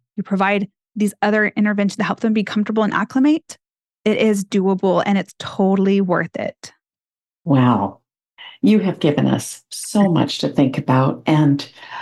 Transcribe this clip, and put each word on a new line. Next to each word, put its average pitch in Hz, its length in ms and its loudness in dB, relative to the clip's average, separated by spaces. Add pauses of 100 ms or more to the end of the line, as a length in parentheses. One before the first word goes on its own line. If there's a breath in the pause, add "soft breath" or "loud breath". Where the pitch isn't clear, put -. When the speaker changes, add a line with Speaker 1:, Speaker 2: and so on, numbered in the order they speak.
(160)
Speaker 1:
you 202 60 -6
provide 196 460 0 (280)
these 202 260 -2
other 214 240 2 (100)
interventions 202 400 0
to - 60 -4
help - 180 -4
them 226 120 0
be 214 100 0
comfortable 214 400 -2
and 208 100 0
acclimate, 285 640 0 (480)
it 214 140 0
is 208 260 0
doable 190 600 0
and 202 100 0
it's 185 220 -6
totally 196 600 0
worth 170 340 -2
it. - 380 -10 (720)
Speaker 2:
Wow. 123 560 2 (600 loud breath)
You 208 200 4
have 185 180 -2
given 139 300 2
us 123 420 -4
so - 400 0
much - 280 0
to - 100 -4
think 131 280 0
about. 131 500 0
And 147 400 2 (360 loud breath)